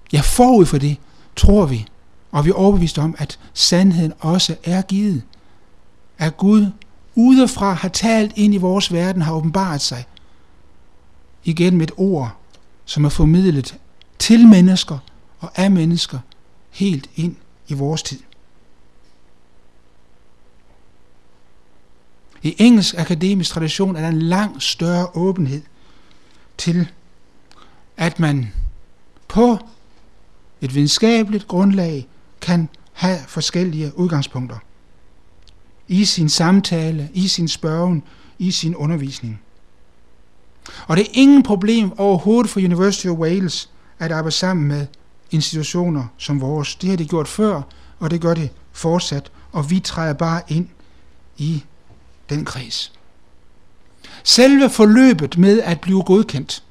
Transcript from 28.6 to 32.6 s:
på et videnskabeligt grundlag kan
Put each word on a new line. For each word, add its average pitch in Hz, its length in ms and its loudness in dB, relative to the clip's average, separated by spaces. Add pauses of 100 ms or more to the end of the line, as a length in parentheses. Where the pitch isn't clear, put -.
på 233 300 2 (1040)
et 131 140 -8
videnskabeligt 208 720 0
grundlag 180 600 -2 (340)
kan 170 280 -2 (240)